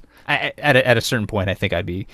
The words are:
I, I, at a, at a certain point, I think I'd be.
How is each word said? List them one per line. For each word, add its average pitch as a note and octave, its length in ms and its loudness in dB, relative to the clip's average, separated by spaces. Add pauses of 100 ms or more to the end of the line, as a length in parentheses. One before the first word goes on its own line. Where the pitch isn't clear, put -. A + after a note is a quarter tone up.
(280)
I, D3 80 0
I, - 240 -4
at C#3+ 160 2
a, - 120 4
at A#2+ 100 4
a A2 40 2
certain A2+ 240 -2
point, G2 240 -2
I F2+ 60 -2
think F#2+ 180 -2
I'd F2+ 140 -2
be. F2+ 260 -6